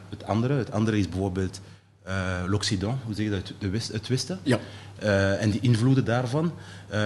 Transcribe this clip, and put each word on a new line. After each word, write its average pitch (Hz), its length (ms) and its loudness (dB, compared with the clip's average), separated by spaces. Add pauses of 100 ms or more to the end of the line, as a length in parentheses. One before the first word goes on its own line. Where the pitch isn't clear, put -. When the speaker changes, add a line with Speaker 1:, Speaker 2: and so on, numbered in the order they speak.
Speaker 1:
het - 140 -12
andere. 117 300 2
Het 123 180 -2
andere 110 260 2
is 95 120 2
bijvoorbeeld, 92 520 -2 (420)
eh, 92 440 -2
l'Occident, 101 480 0 (100)
hoe 110 80 -6
zeg 104 120 0
je 107 60 2
dat? 95 280 -4
De 101 100 -2
West-, 113 220 -4
het - 160 -6
Westen. 135 360 -2
Speaker 2:
Ja. 131 160 2 (360)
Speaker 1:
Eh, 98 460 4
en 107 100 4
die 101 100 0
invloeden 127 440 4
daarvan. 127 460 0 (380)
Eh, 107 160 0